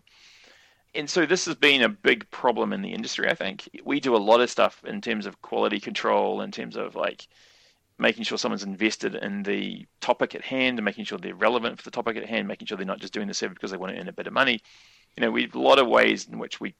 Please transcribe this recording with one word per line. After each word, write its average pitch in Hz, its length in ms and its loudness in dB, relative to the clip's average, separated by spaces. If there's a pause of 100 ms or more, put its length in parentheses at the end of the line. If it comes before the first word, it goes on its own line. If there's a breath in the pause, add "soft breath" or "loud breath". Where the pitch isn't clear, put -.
(960 soft breath)
And 147 140 -6
so 175 160 2
this 180 200 2
has 165 100 -4
been 139 260 6
a 113 80 6
big 110 400 0
problem 113 420 0
in 98 120 -4
the 95 100 -6
industry, 117 340 -4
I - 60 4
think. - 340 -6 (160)
We 139 160 -2
do 131 160 4
a - 20 8
lot 110 240 6
of 120 100 2
stuff - 340 0
in 104 160 -8
terms 107 240 -4
of 98 160 -12
quality 107 380 -2
control, 101 600 0
in 101 100 -8
terms 113 260 -10
of, 101 180 -8
like, - 320 -6 (720 soft breath)
making 113 280 2
sure 110 120 -2
someone's 107 260 -2
invested 101 520 -2
in 101 260 -6
the 98 460 -6 (140)
topic - 340 -2
at - 80 -12
hand 127 340 -2
and 107 80 -2
making 101 200 -4
sure 98 120 -6
they're 92 160 -10
relevant 110 460 0
for - 40 -18
the 117 60 -16
topic 117 280 -4
at 107 120 -10
hand, 107 180 -2
making 104 200 -10
sure 104 100 -6
they're 95 80 -6
not 98 140 -6
just 98 140 -12
doing 107 140 -6
the 104 60 -8
survey 95 220 -6
because 101 160 -10
they 95 60 -8
want 92 160 -8
to 87 60 -10
earn 90 80 -10
a 87 60 -10
bit 90 140 -10
of - 60 -10
money. 123 280 2 (560 soft breath)
You 127 40 -6
know, 113 100 2
we 120 120 0
have 120 120 -8
a 123 40 -4
lot 135 200 8
of 127 80 6
ways 113 440 4
in 113 60 -10
which 117 220 -10
we 110 200 -10